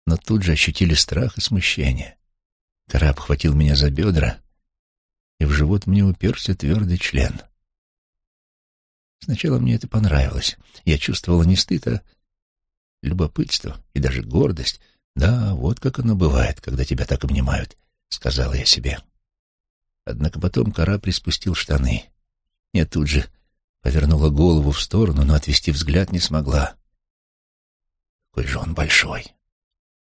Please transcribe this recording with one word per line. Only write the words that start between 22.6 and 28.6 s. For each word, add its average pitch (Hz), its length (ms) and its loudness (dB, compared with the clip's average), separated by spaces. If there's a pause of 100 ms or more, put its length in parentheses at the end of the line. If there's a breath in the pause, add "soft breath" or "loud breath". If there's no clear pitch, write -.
Я 87 120 2
тут 76 240 -2
же 73 160 2 (560)
повернула 76 480 2
голову 76 440 4
в - 80 -6
сторону, 80 440 0
но 76 100 4
отвести 73 360 0
взгляд 78 400 0
не 87 80 -2
смогла. 71 560 -2 (1600)
«Какой - 160 -4
же 71 120 -4
он 80 160 -6